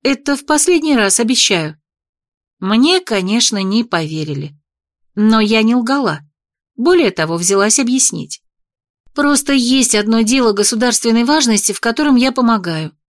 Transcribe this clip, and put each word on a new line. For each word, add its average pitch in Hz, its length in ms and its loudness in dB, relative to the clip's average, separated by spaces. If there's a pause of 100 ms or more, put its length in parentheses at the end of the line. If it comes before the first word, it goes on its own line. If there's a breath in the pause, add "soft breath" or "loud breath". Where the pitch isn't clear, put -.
это 277 320 -2
в 277 100 -16
последний 302 500 2
раз, 202 240 2
обещаю". 196 600 -2 (800)
Мне, 247 400 2
конечно, 208 640 -2
не 214 200 0
поверили. 156 720 -6 (600)
Но 220 240 2
я 220 240 2
не 226 100 2
лгала. 240 460 -2 (560)
Более 302 340 2
того, 165 280 -4
взялась 196 420 0
объяснить. - 640 -4 (720)
"Просто 285 380 0
есть 240 420 0
одно 220 260 0
дело 233 300 2
государственной 233 720 0
важности, 240 480 0
в - 100 -8
котором 262 360 0
я 247 140 2
помогаю. 185 640 -2 (140)